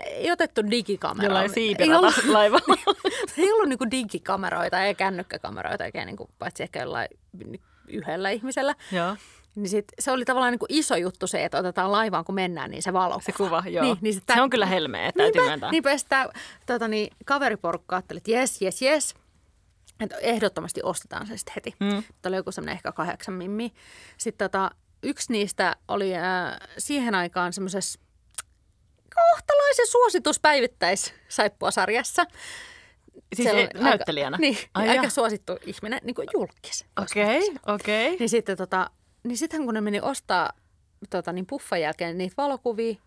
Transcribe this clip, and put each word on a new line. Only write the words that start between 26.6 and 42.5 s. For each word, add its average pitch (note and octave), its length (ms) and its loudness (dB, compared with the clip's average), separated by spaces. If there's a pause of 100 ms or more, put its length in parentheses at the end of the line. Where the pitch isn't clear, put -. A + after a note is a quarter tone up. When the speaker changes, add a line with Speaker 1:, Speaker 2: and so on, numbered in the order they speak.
Speaker 1:
siihen B3 380 -2
aikaan F3 380 0
semmosessa F#3+ 460 -6 (1160)
kohtalaisen C#5+ 720 6
suositus F#4+ 520 4
päivittäissaippuasarjassa. G#3+ 1900 0 (1120)
Speaker 2:
Siis A#3 140 2
Speaker 1:
Se G#3 80 4
Speaker 2:
ei, A#3+ 60 4
Speaker 1:
on - 120 0
aika - 40 -12 (100)
Speaker 2:
näyttelijänä? D3 480 0
Speaker 1:
Niin, C#4 200 2 (160)
Speaker 2:
Ai G#3+ 160 2
Speaker 1:
aika B3+ 140 4
Speaker 2:
jaa. C#4 60 2
Speaker 1:
suosittu G#3+ 560 -2
ihminen, G#3+ 380 -8
niinku A#3+ 180 -6 (120)
julkis. - 520 -4 (160)
Speaker 2:
Okei, A3 500 2 (160)
okei. G#3+ 520 0
Speaker 1:
Niin A#3 100 0
sitten, G#3 280 0
tota, F#3 320 -2 (340)
niin A#3+ 140 -4
sittenhän D#4 280 -2
kun A#3 80 -2
ne A3 80 -2
meni G#3 200 -2
ostaa, F#3 500 -2 (580)
tota F3 240 -4
niin, F#3 120 -4
puffan G3+ 360 -4
jälkeen E3 360 -4
niitä F#3 200 -4
valokuvia A#3 580 -2 (100)